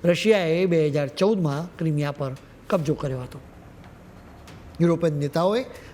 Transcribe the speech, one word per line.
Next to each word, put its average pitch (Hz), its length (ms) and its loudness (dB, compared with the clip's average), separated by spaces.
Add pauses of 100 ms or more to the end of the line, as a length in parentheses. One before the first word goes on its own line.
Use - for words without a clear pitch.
રશિયાએ 175 600 2
બે 165 200 4
હજાર 143 220 0
ચૌદમાં 175 680 0
ક્રિમિયા 147 360 0
પર 135 240 -6 (340)
કબજો 156 240 2
કર્યો 131 260 -4
હતો. - 200 -12 (1400)
યુરોપિયન 170 320 4
નેતાઓએ 165 520 0 (300)